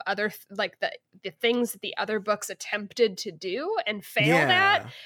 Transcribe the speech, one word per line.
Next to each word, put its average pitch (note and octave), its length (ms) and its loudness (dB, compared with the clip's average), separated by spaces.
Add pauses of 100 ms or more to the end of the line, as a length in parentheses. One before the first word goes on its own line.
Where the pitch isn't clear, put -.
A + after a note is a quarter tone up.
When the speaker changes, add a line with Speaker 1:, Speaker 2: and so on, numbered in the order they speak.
Speaker 1:
other G3+ 240 0
th-, - 220 -16
like, G3 280 -4
the, - 120 -2 (320)
the F#3+ 80 -8
things A#3+ 400 2
that - 100 -14
the - 160 -8
other G#3 220 -2
books G#3 320 -2
attempted G#3 680 -2
to G#3+ 140 -8
do A3 440 -4 (120)
and G#3 180 -4
failed - 460 4
at, G4 320 4
Speaker 2:
Yeah. A#2 60 -14 (160)